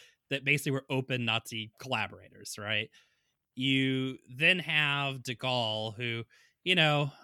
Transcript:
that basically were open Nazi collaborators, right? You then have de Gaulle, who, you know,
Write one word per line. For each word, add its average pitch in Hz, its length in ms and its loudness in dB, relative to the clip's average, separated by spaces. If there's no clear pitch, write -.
that 135 140 -4
basically 139 280 2
were 135 180 -2
open 131 340 -2
Nazi 113 540 -4
collaborators, 101 800 -6
right? 104 320 -2
You 131 640 2
then 160 300 2
have 143 640 0
de 123 140 -6
Gaulle, 110 580 0
who, 117 300 -4
you 180 100 2
know, 147 380 4